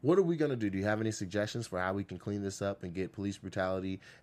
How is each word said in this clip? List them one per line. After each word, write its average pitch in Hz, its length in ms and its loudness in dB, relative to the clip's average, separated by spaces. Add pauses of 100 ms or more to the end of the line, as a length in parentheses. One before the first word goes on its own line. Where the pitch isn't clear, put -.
What 160 160 6
are 196 60 8
we 170 140 4
gonna 147 180 2
do? 107 140 0
Do 95 80 -2
you 98 80 0
have 107 160 2
any 110 100 2
suggestions 104 560 -2
for 92 100 -4
how 92 140 0
we 101 140 -2
can 90 120 -10
clean 101 240 -4
this 98 200 -4
up - 220 -2
and 87 100 -8
get 90 180 -4
police 101 260 -4
brutality 95 640 -2 (240)